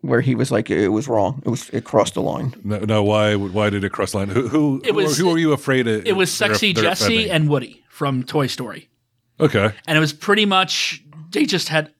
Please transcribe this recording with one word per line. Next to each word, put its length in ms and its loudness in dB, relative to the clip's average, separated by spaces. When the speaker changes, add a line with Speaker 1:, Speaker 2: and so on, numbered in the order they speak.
Speaker 1:
where 180 0
he 160 2
was 160 -2
like, 180 0
"It 180 2
was 200 0
wrong. 360 0
It 40 -4
was, 220 -4
it 140 -4
crossed 300 0
the 80 -4
line." 400 -4
Speaker 2:
No, 180 -4
no, 220 0
why, 320 2
why 360 0
did 140 -2
it 60 -2
cross 220 -4
the 60 -2
line? 100 -2
Who, 200 0
who, 360 2
Speaker 3:
It 100 0
was, 240 0
Speaker 2:
who, 60 2
who 80 4
were 60 2
you 140 2
afraid 360 0
it, 180 -2
Speaker 3:
it 60 0
was 260 0
Speaker 2:
they're, 120 0
Speaker 3:
Sexy 220 0
Speaker 2:
they're 120 2
Speaker 3:
Jessie 200 0
Speaker 2:
offending? 80 -4
Speaker 3:
and 160 2
Woody 400 -2
from 340 -4
Toy 240 0
Story. 440 -10
Speaker 2:
Okay. 320 4
Speaker 3:
And 80 0
it 40 4
was 120 0
pretty 340 2
much, 560 0
they 160 0
just 220 -2
had 320 0